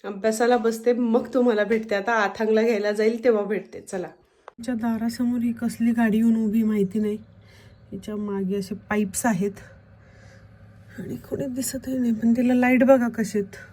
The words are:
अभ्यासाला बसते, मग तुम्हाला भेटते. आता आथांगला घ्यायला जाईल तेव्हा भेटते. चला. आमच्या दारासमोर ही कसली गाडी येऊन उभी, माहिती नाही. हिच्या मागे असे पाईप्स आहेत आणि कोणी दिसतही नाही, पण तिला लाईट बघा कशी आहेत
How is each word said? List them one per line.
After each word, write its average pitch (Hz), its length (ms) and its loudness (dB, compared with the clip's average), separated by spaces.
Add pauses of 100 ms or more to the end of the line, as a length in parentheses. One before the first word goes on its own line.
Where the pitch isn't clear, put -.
अभ्यासाला 220 520 0
बसते, 226 360 0
मग 233 420 0
तुम्हाला 233 300 4
भेटते. 220 300 -2
आता 202 180 -2
आथांगला 220 500 0
घ्यायला 208 300 0
जाईल 226 320 0
तेव्हा 220 180 4
भेटते. 185 380 -6
चला. 175 260 -8 (420)
आमच्या 240 260 -8
दारासमोर 233 680 -2
ही 233 120 0
कसली 233 380 -2
गाडी 226 260 2
येऊन 226 280 4
उभी, 220 180 2
माहिती 214 360 0
नाही. 214 200 -2 (720)
हिच्या 208 240 -10
मागे 196 400 -4
असे 196 180 -6
पाईप्स 208 520 -2
आहेत 202 260 0 (1500)
आणि 202 180 -10
कोणी 269 300 -8
दिसतही 262 520 -6
नाही, 240 140 2
पण 226 200 2
तिला 247 220 4
लाईट 247 300 4
बघा 247 240 6
कशी 220 300 -2
आहेत 202 180 -4 (160)